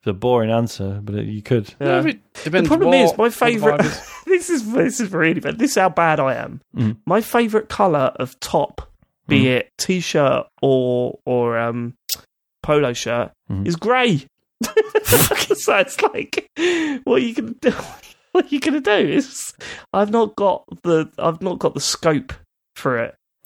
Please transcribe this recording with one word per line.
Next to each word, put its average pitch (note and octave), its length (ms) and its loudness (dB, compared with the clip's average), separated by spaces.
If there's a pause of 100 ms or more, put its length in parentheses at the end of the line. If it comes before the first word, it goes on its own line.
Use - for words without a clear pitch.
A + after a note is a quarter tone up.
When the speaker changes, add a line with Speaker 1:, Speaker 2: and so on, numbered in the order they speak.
Speaker 1:
It's - 40 -6
a G#2 80 -2
boring A#2 360 2
answer, G#2 520 -2
but G#2 120 -8
it, G#2+ 120 -4
you G#2+ 160 -8
could. A2+ 360 -2
Speaker 2:
Yeah. C#3 220 0
Speaker 3:
No, D#4 60 0
it A#3+ 140 -4 (220)
depends E3 280 0
Speaker 2:
The D4+ 40 6
problem F4 140 4
Speaker 3:
what, - 80 6
Speaker 2:
is, B3 140 6
my - 60 -6
Speaker 3:
what A3+ 160 2
the - 40 -14
Speaker 2:
favourite, A3 460 2
Speaker 3:
vibe - 20 4
is. - 340 -6
Speaker 2:
<laughs> - 60 -20
this F4 240 0
is, A#3 240 -2
this B3+ 260 0
is G3 140 -4
really E3 280 0
bad. - 180 -6
This C4 140 0
is - 40 0
how F#3 140 4
bad D#3+ 280 2
I C3 180 0
am. - 260 -10 (120)
Speaker 1:
Mm. A2+ 300 0
Speaker 2:
My G3 160 2
favourite A3 480 0
colour D#3 480 2
of - 240 -8
top, - 400 -2 (480)
be C#3 140 4
Speaker 1:
Mm. B2+ 160 2
Speaker 2:
it - 180 -4
t-shirt E3 680 0 (160)
or, B2+ 640 2
or, A#2+ 320 0
um, A#2+ 340 -4 (680)
polo C#3+ 320 2
shirt, A#2 360 -4 (220)
Speaker 1:
Mm. G2 160 -2
Speaker 2:
is E3+ 80 -2
grey. A#3+ 500 0 (360)
<laughs> A3 40 -4 (880)
So - 220 0
it's - 240 0
like, - 480 -4 (560)
what B3 120 2
are C4 80 2
you A#3 100 -4
gonna A#3 260 -6
do? - 180 2
<laughs> - 540 -20
What F#4 120 2
are - 40 -8
you C#4+ 120 -2
gonna D4+ 200 0
do? G#3 120 0
It's, G3+ 600 0 (400)
I've G#3 200 2
not A3 240 0
got G3+ 260 0 (220)
the, D#3+ 340 2
I've E3 240 -2
not F3+ 160 -4
got - 160 -2
the C#3+ 60 -6
scope - 520 -2 (440)
for B2+ 240 -2
it. - 160 -6 (300)